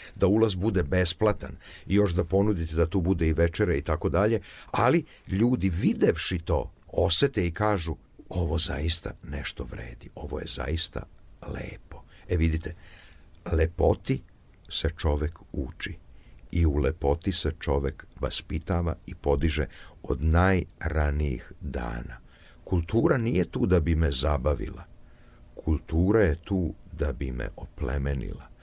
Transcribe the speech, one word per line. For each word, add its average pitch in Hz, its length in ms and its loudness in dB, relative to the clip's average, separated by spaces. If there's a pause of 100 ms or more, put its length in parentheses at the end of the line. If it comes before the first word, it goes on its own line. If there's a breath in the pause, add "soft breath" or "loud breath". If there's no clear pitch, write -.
(140 loud breath)
da 98 120 2
ulaz 107 280 4
bude 92 280 0
besplatan 90 720 0 (300 loud breath)
i 92 80 0
još 101 180 4
da 85 120 2
ponudite 95 500 0
da 80 120 4
tu 95 140 0
bude 85 280 2
i 80 40 2
večera 85 420 2
i 69 80 -2
tako 80 260 -2
dalje, 101 320 2 (300 loud breath)
ali 131 340 2 (220 loud breath)
ljudi 101 420 2
videvši 90 680 0
to 76 340 -2 (140)
osete 87 600 2
i 87 40 0
kažu: 90 460 -2 (320)
"Ovo 80 300 -2
zaista 78 520 -4 (120)
nešto - 420 -8
vredi, - 500 -14
ovo 69 240 -8
je 65 100 -8
zaista - 540 -4 (460)
lepo." - 540 -12 (260 loud breath)
E, 90 80 2
vidite, 80 380 0 (800 loud breath)
lepoti 80 720 2 (460)
se - 280 -2
čovek 76 420 -2 (140)
uči - 460 -8 (520 soft breath)
i 85 160 4
u 71 100 2
lepoti 71 560 0
se 76 280 -2
čovek 69 460 -2 (140)
vaspitava 82 720 -2 (120)
i - 80 -12
podiže 73 520 0 (360 loud breath)
od 67 220 -2
najranijih 76 1400 2
dana. 58 600 -8 (500 loud breath)
Kultura 117 460 2
nije 113 260 2
tu 123 220 0
da 90 140 6
bi 82 140 2
me 78 160 4
zabavila. 71 720 -2 (720 soft breath)
Kultura 87 640 2
je 80 160 4
tu 90 380 -2 (180)
da 73 200 -2
bi 65 200 -6
me 58 240 -6
oplemenila. 67 920 -4 (140)